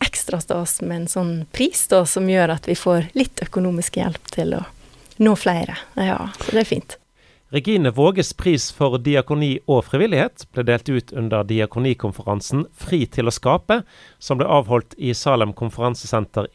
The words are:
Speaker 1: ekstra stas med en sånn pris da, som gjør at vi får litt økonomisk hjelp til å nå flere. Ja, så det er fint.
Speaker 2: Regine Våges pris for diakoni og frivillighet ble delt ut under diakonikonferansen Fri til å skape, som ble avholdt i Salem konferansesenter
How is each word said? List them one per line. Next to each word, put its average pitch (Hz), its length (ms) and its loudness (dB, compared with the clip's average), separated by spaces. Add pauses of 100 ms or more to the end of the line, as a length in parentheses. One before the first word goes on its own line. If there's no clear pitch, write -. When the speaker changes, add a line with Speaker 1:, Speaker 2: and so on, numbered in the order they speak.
Speaker 1:
ekstra - 380 -4
stas - 400 -4
med 170 200 -4
en 170 80 -4
sånn 175 220 -2 (240)
pris - 360 0
da, 185 160 6
som 190 220 0
gjør 170 280 4
at - 100 -8
vi 175 100 0
får 175 400 2
litt - 300 -2
økonomisk 180 520 -2
hjelp - 340 -4
til 165 260 -2
å - 20 -4 (600)
nå 214 160 6
flere. 175 380 -2 (180)
Ja, 190 240 0 (220)
så - 100 -8
det 220 140 4
er - 100 -8
fint. - 220 -8 (560)
Speaker 2:
Regine 147 400 2
Våges 170 400 2
pris - 400 0
for 131 240 2
diakoni 143 600 0 (100)
og 127 160 4
frivillighet 175 640 0
ble 123 160 -4
delt 120 240 0
ut 127 240 -2
under 110 320 0
diakonikonferansen 113 1200 -2 (100)
Fri 156 320 -2
til 120 240 -2
å - 20 2
skape, 185 520 0 (340)
som 131 220 -2
ble 151 100 0
avholdt 123 480 2
i 123 160 -2
Salem 113 400 2
konferansesenter 113 1000 -4